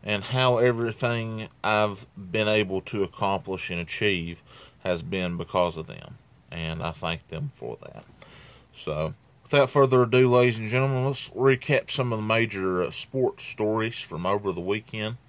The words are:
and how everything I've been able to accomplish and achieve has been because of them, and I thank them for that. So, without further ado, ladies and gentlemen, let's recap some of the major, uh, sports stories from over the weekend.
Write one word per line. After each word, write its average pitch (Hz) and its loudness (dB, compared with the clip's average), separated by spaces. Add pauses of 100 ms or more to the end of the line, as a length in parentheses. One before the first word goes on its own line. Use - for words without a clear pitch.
and 101 -2
how 127 2
everything 117 0 (140)
I've 107 0 (100)
been 101 -2
able 98 2
to 98 -2
accomplish 95 -2
and 85 -4
achieve 85 -2 (400)
has 87 -2
been 87 -4
because 87 0
of 80 -10
them, - -16 (340)
and 80 -8
I 82 -4
thank 82 -6
them 135 -8
for - -12
that. - -18 (680)
So, 78 -4 (280)
without 139 2
further 131 6
ado, 123 6
ladies 123 4
and 110 -6
gentlemen, 131 0
let's 139 -4
recap 131 2
some 123 0
of 113 -2
the 107 -4
major, 104 0
uh, - 0
sports - -4
stories 110 -2
from 87 -6
over 101 0
the 87 -4
weekend. 107 -4 (120)